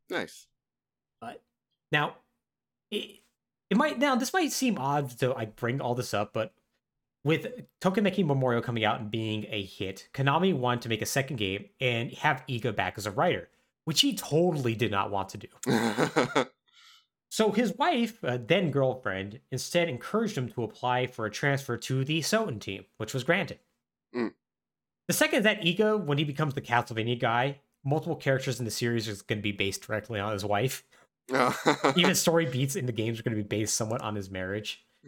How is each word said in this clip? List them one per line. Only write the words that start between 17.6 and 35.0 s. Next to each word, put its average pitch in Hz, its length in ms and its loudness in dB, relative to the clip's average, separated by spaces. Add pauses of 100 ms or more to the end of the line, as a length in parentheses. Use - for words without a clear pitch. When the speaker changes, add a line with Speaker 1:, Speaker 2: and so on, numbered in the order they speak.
Speaker 2:
wife, 262 480 0
uh, 127 200 0
then 165 280 2
girlfriend, 107 680 0 (140)
instead 165 360 0
encouraged 208 480 -2
him 127 140 -2
to 117 140 -4
apply 127 420 -2
for 113 200 -6
a 104 40 -2
transfer 139 460 -2
to 131 280 -2
the 156 180 -2
Soten 196 380 -2
team, 98 240 -10 (120)
which 110 180 -8
was 131 80 -4
granted. 170 380 -2 (540)
Speaker 1:
Mm. 120 180 -2 (720)
Speaker 2:
The - 80 0
second 302 300 2
that 208 180 4
Iga, 208 420 2
when 143 140 0
he 156 60 2
becomes 147 300 -2
the 135 60 -4
Castlevania 120 600 0
guy, 127 400 0 (240)
multiple 156 320 0
characters 131 420 0
in 123 60 -4
the 107 80 -4
series 117 340 0
is 101 160 -8
gonna 107 200 -2
be 104 100 0
based 98 300 -2
directly 107 360 -4
on 104 140 -2
his 98 120 -4
wife. 104 380 0 (500)
Speaker 1:
Oh. 135 600 4
<laughs> - 40 2
Speaker 2:
Even 175 200 4
story 165 300 4
beats 135 280 -2
in 127 120 -4
the 123 60 -2
games 113 280 -2
are - 20 -12
gonna 113 140 0
be 107 80 -2
based 104 320 0
somewhat 110 260 -2
on 107 140 -4
his 98 120 -6
marriage. 95 560 -6 (240)